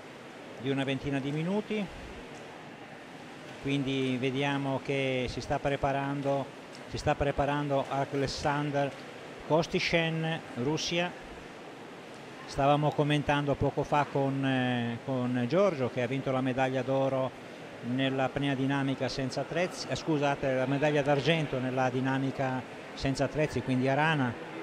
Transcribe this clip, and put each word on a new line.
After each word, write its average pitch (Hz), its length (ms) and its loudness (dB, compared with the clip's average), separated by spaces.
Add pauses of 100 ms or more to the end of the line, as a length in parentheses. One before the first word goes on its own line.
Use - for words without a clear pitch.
(600)
di 117 80 -4
una 135 160 0
ventina 139 360 0
di 139 100 -2
minuti. 202 520 0 (1800)
Quindi 135 580 0
vediamo 135 640 0
che 135 460 0
si - 100 -6
sta 143 180 0
preparando, 139 840 0 (440)
si 117 100 -6
sta 151 160 2
preparando 139 760 2
Alexander 139 1040 0 (540)
Kostishen, 160 920 2 (180)
Russia. 156 540 0 (1300)
Stavamo 147 480 4
commentando 143 640 2
poco 143 280 0
fa 147 300 4
con, 135 320 2
eh, 123 600 2
con 123 420 0
Giorgio, 160 420 2
che 127 120 -2
ha 123 40 0
vinto 135 240 -2
la 131 120 2
medaglia 131 400 2
d'oro 131 480 2 (640)
nella 135 300 2
apnea 139 300 0
dinamica 135 540 0
senza 131 320 -2
attrezzi, 175 480 -2
eh, 131 80 0
scusate, 143 560 2
la 127 140 2
medaglia 143 340 4
d'argento 143 580 4
nella 127 300 2
dinamica 131 720 0 (320)
senza 139 320 0
attrezzi, 143 380 0
quindi 127 260 2
a 135 60 4
rana, 147 500 2 (180)